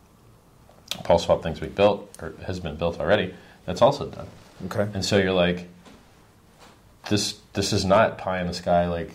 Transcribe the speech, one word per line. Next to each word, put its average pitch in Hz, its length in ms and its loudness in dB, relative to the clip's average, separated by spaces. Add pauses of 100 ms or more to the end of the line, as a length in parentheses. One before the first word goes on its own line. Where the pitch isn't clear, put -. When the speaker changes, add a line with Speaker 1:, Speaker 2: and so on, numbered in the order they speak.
(1040)
Speaker 1:
Pulse 85 220 4
Swap 87 160 2
thing's 78 180 -6
being - 120 -8
built, 101 360 2 (140)
or 82 100 -10 (140)
has 92 120 -6
been 82 180 -8
built 85 220 -2
already, 90 360 0 (320)
that's 90 160 -2
also - 240 2
done. - 200 -14 (400)
Speaker 2:
Okay. 101 280 -4
Speaker 1:
And 95 100 -4
so 98 140 2
you're 92 140 2
like, 87 360 2 (1400)
this, - 300 -2 (140)
this 98 200 -2
is 101 120 0
not 98 340 4
pie 92 220 -4
in 90 60 -2
the 87 80 -4
sky, 87 340 2
like, 85 260 -6